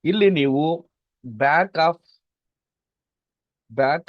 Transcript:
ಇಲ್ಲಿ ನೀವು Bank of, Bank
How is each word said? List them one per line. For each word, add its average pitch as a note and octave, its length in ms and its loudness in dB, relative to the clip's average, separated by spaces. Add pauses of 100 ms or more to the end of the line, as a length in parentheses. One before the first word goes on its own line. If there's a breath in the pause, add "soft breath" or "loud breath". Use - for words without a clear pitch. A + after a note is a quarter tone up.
ಇಲ್ಲಿ G3 260 2
ನೀವು D3+ 580 -2 (380)
Bank C#3 460 0
of, E3 280 0 (1700)
Bank C#3 340 0